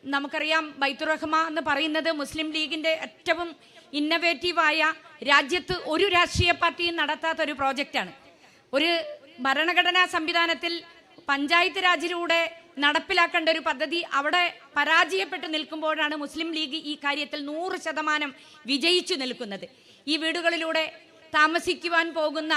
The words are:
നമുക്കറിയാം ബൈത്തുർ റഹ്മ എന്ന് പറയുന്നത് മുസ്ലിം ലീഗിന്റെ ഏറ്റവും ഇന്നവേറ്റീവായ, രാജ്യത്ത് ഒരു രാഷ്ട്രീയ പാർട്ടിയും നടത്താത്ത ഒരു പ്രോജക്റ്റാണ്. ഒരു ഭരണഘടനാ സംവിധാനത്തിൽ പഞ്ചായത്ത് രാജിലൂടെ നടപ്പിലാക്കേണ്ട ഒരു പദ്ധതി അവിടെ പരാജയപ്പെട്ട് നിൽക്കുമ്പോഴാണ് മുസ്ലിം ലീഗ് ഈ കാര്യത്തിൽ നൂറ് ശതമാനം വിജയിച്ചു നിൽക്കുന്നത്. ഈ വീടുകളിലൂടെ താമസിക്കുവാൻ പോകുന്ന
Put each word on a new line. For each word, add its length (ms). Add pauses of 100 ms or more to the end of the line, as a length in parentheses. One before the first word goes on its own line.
(140)
നമുക്കറിയാം 500 (160)
ബൈത്തുർ 320
റഹ്മ 240 (140)
എന്ന് 180
പറയുന്നത് 400 (120)
മുസ്ലിം 360
ലീഗിന്റെ 360 (140)
ഏറ്റവും 420 (500)
ഇന്നവേറ്റീവായ, 800 (480)
രാജ്യത്ത് 460 (180)
ഒരു 220
രാഷ്ട്രീയ 380 (100)
പാർട്ടിയും 380
നടത്താത്ത 460
ഒരു 140
പ്രോജക്റ്റാണ്. 520 (640)
ഒരു 140 (540)
ഭരണഘടനാ 580 (120)
സംവിധാനത്തിൽ 580 (580)
പഞ്ചായത്ത് 580
രാജിലൂടെ 520 (440)
നടപ്പിലാക്കേണ്ട 680
ഒരു 140
പദ്ധതി 320 (180)
അവിടെ 240 (340)
പരാജയപ്പെട്ട് 760
നിൽക്കുമ്പോഴാണ് 680
മുസ്ലിം 320
ലീഗ് 240 (120)
ഈ 120
കാര്യത്തിൽ 360 (100)
നൂറ് 360
ശതമാനം 460 (400)
വിജയിച്ചു 500
നിൽക്കുന്നത്. 440 (460)
ഈ 120
വീടുകളിലൂടെ 600 (520)
താമസിക്കുവാൻ 680 (120)
പോകുന്ന 380